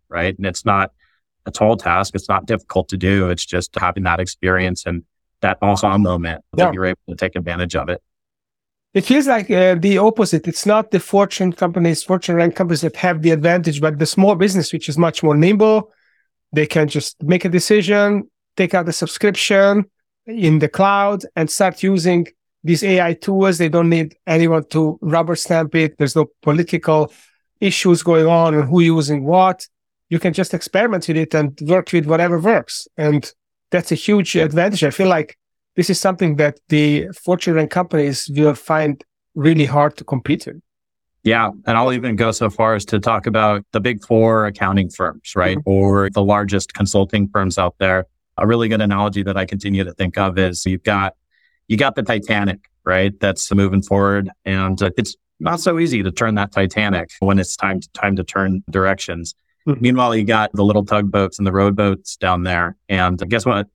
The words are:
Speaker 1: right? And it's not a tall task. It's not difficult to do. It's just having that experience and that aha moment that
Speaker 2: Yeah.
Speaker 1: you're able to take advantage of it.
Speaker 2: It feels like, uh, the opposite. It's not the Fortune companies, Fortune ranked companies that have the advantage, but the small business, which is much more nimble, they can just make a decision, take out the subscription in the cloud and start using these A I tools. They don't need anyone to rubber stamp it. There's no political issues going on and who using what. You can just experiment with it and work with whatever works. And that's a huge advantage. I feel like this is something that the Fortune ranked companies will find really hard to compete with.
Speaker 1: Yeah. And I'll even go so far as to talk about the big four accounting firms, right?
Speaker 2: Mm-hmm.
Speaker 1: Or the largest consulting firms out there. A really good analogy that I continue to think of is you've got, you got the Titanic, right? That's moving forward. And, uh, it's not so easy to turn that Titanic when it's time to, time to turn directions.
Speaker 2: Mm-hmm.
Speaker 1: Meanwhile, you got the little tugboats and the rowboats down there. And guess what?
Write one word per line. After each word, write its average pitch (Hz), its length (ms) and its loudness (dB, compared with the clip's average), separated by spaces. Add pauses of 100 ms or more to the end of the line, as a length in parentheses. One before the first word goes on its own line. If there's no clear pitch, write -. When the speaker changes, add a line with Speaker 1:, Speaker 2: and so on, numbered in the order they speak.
Speaker 1:
right? 90 300 -6
And 98 80 -8
it's 92 180 -8
not 98 280 0 (560)
a - 40 -12
tall 107 260 2
task. 92 360 -2
It's 95 160 -8
not 95 160 0
difficult 95 440 -4
to 98 80 -6
do. 92 320 0
It's 87 160 -4
just - 300 -6
having 90 280 -2
that 85 160 -2
experience 92 680 -2
and 87 180 -6 (380)
that 95 200 -2
aha 101 360 2
moment 87 460 -2 (100)
that - 120 2
Speaker 2:
Yeah. 170 80 0
Speaker 1:
you're 92 120 -4
able 92 240 -4
to 87 60 -10
take 92 200 -6
advantage 87 400 -6
of 76 140 -4
it. 87 120 -6 (920)
Speaker 2:
It 190 80 2
feels 269 260 2
like, 233 240 0
uh, 185 240 4
the 190 220 2
opposite. 202 500 2
It's - 180 -6
not 214 260 2
the 196 80 2
Fortune 196 540 0
companies, 170 500 0
Fortune 185 320 -2
ranked 170 200 2
companies 165 260 0
that 165 160 -4
have 170 240 0
the 165 100 4
advantage, 160 500 0
but 151 180 0
the 160 60 2
small 196 300 4
business, 190 380 0
which 160 160 -8
is 139 80 -4
much 165 240 0
more 151 140 4
nimble, 214 560 4 (600)
they 151 140 0
can 151 220 0
just - 340 -6
make 175 240 0
a 185 40 0
decision, 202 800 2 (260)
take 180 180 0
out 175 120 0
the 170 80 -4
subscription 196 920 2 (400)
in 185 340 2
the 147 100 0
cloud 202 560 0 (100)
and 160 140 -2
start - 340 -2
using 175 440 2 (360)
these 160 200 0
A 190 180 2
I 170 120 0
tools. 190 460 0
They 170 100 0
don't 170 200 2
need 165 260 0 (100)
anyone 165 440 2
to 156 320 0
rubber 165 340 0
stamp 160 400 -2
it. 156 220 0
There's 143 180 -2
no 156 100 2 (160)
political 160 720 0 (480)
issues 180 400 2
going 165 240 4
on 165 300 4
and 147 120 2
who 165 120 4
using 151 460 2
what. 185 420 2 (420)
You 170 100 -2
can 175 140 0
just 185 200 -4
experiment 196 540 -4
with 160 100 -2
it 160 180 -2
and 151 280 -2
work 180 280 0
with 165 140 0
whatever 165 340 0
works. 175 480 -2 (100)
And 151 340 -2 (380)
that's 175 220 -2
a 170 40 2
huge 202 400 0
advantage. 170 480 0
I 147 60 2
feel 190 200 0
like 160 280 -2 (380)
this 180 140 0
is 185 100 0
something 175 380 0
that 147 220 0 (100)
the 151 400 2 (140)
Fortune 175 300 -2
ranked 156 200 0
companies 151 600 -2
will 147 220 2
find 156 480 -4 (320)
really 151 300 2
hard 143 320 0
to - 60 -18
compete - 440 -4
with. - 120 -16 (640)
Speaker 1:
Yeah. 113 280 0 (160)
And 113 100 0
I'll 127 160 2
even 120 220 -4
go 113 160 2
so 110 180 -2
far 110 240 0
as 104 120 -4
to 107 140 -2
talk 104 280 -2
about 107 360 0 (100)
the 113 60 0
big 107 240 -4
four 110 420 2
accounting 98 440 0
firms, - 460 -8
right? 92 220 0
Speaker 2:
Mm-hmm. 120 120 -4
Speaker 1:
Or 98 400 2
the 98 140 -2
largest 101 500 0
consulting 101 560 0
firms 95 280 -2
out 92 220 -2
there. 92 260 0 (320)
A 104 100 0
really 117 220 0
good 107 120 0
analogy 101 420 -2
that 98 140 -4
I 95 80 -2
continue 98 380 -4
to 87 100 -8
think 90 240 -4
of 95 200 -2
is 90 280 -2
you've 95 180 -2
got, 98 320 -2 (520)
you 113 80 0
got 135 200 0
the 131 80 -4
Titanic, 101 560 -2 (260)
right? 95 340 0
That's - 340 -2
moving 98 280 2
forward. 98 500 0 (140)
And, 95 360 -2
uh, 98 160 0
it's - 180 -6 (240)
not 165 200 -2
so 170 200 -2
easy 135 220 0
to 92 100 -4
turn 110 240 -2
that 101 180 -4
Titanic 98 560 -2 (100)
when 98 200 2
it's 92 180 -4
time 98 240 -4
to, - 100 -20
time 101 240 -2
to 92 80 -4
turn 95 480 -2
directions. 92 640 -4 (320)
Speaker 2:
Mm-hmm. 135 140 -2
Speaker 1:
Meanwhile, 123 340 2
you 110 80 0
got 107 300 0
the 101 100 0
little 101 220 2
tugboats 101 520 0
and 101 80 -2
the 95 60 0
rowboats 98 640 0
down 90 280 -2
there. 87 340 -4 (120)
And 92 300 0 (100)
guess 110 160 -2
what? 104 300 0